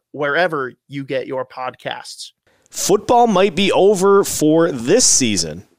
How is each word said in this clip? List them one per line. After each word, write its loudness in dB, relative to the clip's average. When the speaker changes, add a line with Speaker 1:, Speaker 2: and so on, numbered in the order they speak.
Speaker 1:
wherever -2
you -12
get -6
your -8
podcasts. -14
Speaker 2:
Football 2
might 2
be 0
over 4
for 2
this 0
season, -2